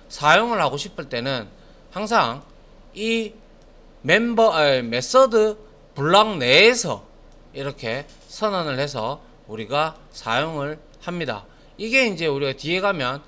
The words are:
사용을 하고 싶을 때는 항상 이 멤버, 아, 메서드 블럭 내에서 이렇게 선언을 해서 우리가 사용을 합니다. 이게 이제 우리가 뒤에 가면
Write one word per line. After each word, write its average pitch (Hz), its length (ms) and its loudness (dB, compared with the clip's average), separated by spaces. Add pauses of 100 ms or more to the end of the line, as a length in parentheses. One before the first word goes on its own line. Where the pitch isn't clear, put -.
사용을 196 540 2
하고 143 160 0
싶을 147 320 -12
때는 123 380 -6 (440)
항상 185 500 0 (520)
이 220 400 -4 (680)
멤버, 220 520 2
아, 143 280 2
메서드 214 760 2 (360)
블럭 190 440 4
내에서 156 680 4 (480)
이렇게 135 520 -8 (220)
선언을 175 520 -4
해서 139 420 -6 (260)
우리가 120 500 -4 (140)
사용을 147 680 -4 (220)
합니다. 151 440 -8 (320)
이게 233 300 0
이제 165 200 -4
우리가 139 260 -2
뒤에 165 280 -4
가면 147 460 -2